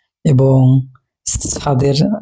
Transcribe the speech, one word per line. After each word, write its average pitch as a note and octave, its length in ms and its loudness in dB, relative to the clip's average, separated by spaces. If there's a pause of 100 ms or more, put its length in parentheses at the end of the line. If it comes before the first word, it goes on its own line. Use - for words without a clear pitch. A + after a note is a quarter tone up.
(260)
এবং C3+ 340 2 (880)
ছাদের C#3 480 -2 (240)